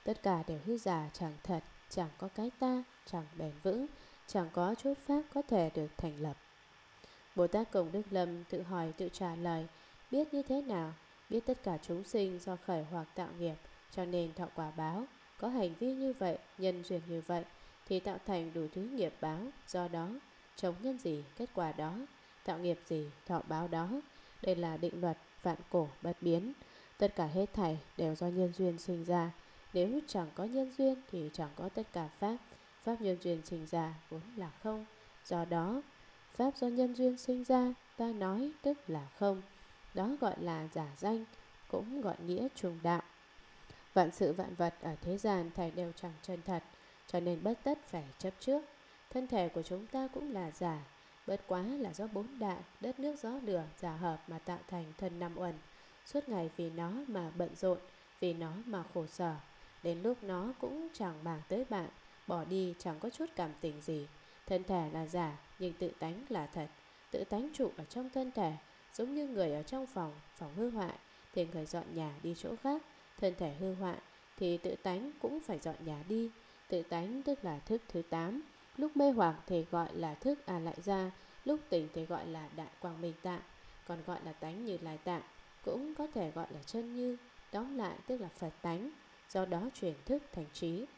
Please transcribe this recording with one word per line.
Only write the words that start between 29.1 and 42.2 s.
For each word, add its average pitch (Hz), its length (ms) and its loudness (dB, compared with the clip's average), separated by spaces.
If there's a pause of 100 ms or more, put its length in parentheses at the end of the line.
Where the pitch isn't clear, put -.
Nếu 202 340 4
chẳng 175 280 0
có 175 80 -2
nhân 262 340 2
duyên 269 180 8 (160)
thì 160 220 -2
chẳng 151 220 -2
có 175 140 -2
tất 220 140 -2 (100)
cả 160 160 -2 (100)
pháp. 220 180 2 (460)
Pháp 226 180 0
nhân 185 200 4
duyên 170 240 2
sinh 165 200 -4
ra 160 280 0 (160)
vốn 160 120 -6 (140)
là 180 160 -4 (120)
không. 214 220 -2 (400)
Do 170 200 2
đó, 175 360 2 (520)
pháp 269 240 2
do 247 100 2
nhân 247 280 4
duyên 254 220 6
sinh 254 260 0
ra, 247 300 6 (240)
ta 233 80 2
nói 220 460 2 (100)
tức 285 160 4 (100)
là 147 200 -2 (120)
không. 196 220 4 (520)
Đó 196 160 2 (120)
gọi 208 180 4
là 160 340 -2
giả 156 140 -2 (100)
danh, 220 280 2 (420)
cũng 254 340 -2
gọi 196 140 0 (100)